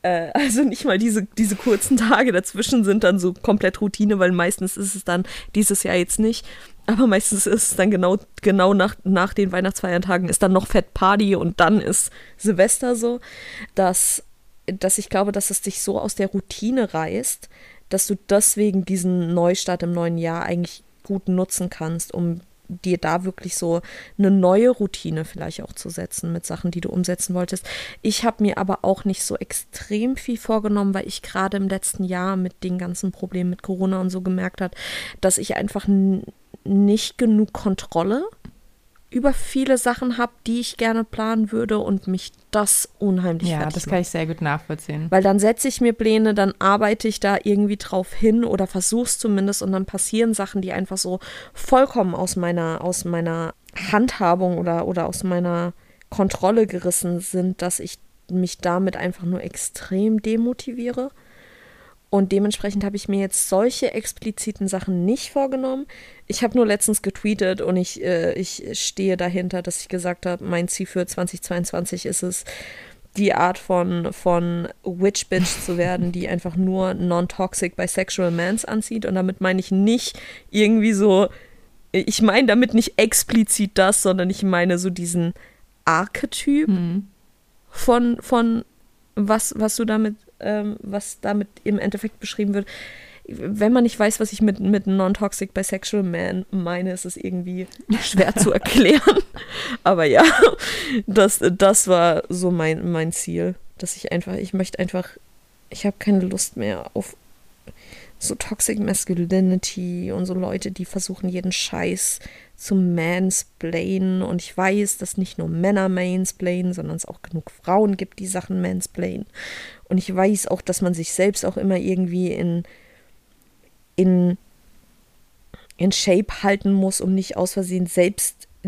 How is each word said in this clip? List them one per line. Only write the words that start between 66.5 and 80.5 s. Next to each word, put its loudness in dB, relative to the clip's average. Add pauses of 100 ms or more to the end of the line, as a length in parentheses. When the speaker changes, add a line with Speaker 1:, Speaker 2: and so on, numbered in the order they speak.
Speaker 1:
nur 6
letztens 0
getweetet -2
und 0
ich, -2
äh, 0
ich -6 (100)
stehe -2
dahinter, -2
dass -6
ich -16
gesagt -6
habe, -4
mein 0
Ziel -6
für -2
zwanzig -6
zweiundzwanzig -4
ist -4
es, -6 (720)
die 4
Art 2
von, 0
von 0 (160)
Witch 0
Bitch 0
zu -2
werden, 0
die -6
einfach -4
nur 2
non-toxic -2
bisexual -2
mans -2
anzieht. -4
Und -2
damit -2
meine 2
ich -6
nicht 2 (320)